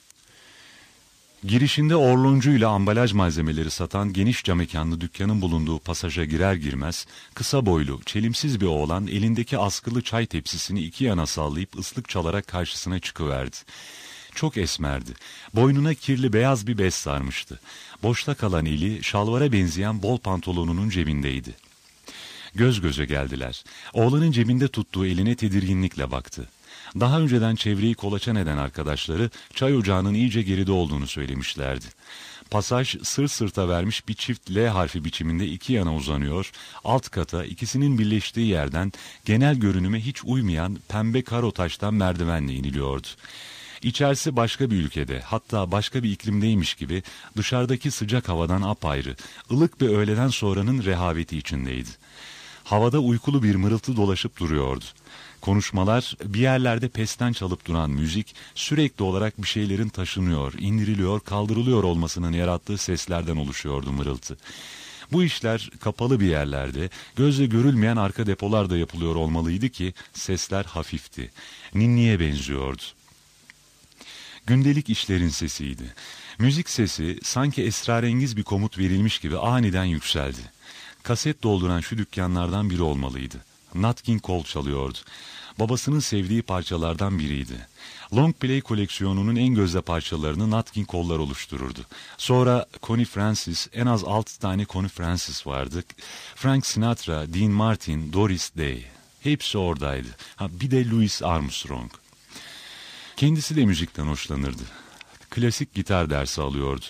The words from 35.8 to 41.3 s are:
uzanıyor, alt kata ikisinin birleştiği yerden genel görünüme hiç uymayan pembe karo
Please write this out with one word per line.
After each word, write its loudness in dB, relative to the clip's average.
uzanıyor, -2
alt 0
kata -4
ikisinin 0
birleştiği 0
yerden 0
genel 4
görünüme 2
hiç -6
uymayan 0
pembe 0
karo 0